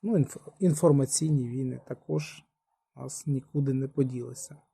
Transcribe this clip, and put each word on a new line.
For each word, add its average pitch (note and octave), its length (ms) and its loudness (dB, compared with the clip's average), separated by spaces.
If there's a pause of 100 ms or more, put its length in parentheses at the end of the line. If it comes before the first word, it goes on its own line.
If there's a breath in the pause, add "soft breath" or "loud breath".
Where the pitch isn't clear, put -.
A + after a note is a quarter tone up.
Ну, G#3+ 140 0
інф-, - 320 0 (100)
інформаційні D3+ 880 2
війни B2+ 400 -4
також - 560 -6 (520)
у C3 40 -16
нас - 260 -10
нікуди C#3 460 0
не C3+ 160 -2
поділися. B2+ 680 -4 (180)